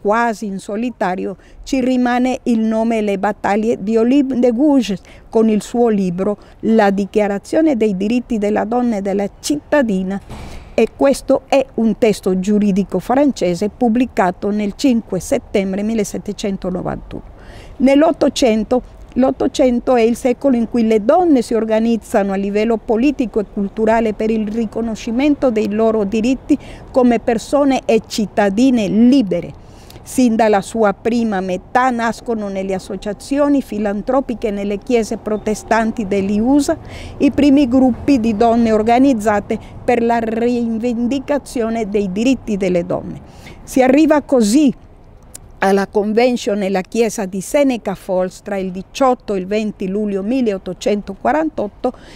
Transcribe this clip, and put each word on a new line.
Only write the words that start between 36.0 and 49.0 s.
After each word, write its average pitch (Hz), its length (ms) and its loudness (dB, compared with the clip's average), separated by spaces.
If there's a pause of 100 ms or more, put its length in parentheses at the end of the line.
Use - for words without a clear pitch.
degli 196 320 0
usa, 285 400 2 (400)
i 285 140 2
primi 285 360 4
gruppi 254 520 2
di 220 160 0
donne 233 360 2
organizzate 220 840 2 (260)
per 240 200 2
la 233 160 2
rivendicazione 233 1700 -2
dei 202 220 0
diritti 233 460 0
delle 180 280 0
donne. 156 360 -6 (420)
Si - 180 0
arriva 294 400 4
così 247 500 4 (840)
alla 196 300 2
convention 214 720 0
nella 196 220 -2
chiesa 226 440 -2
di 190 160 -8
Seneca 247 540 0
Falls 185 480 -4
tra 202 140 -8
il 190 140 -6
diciotto 240 640 -2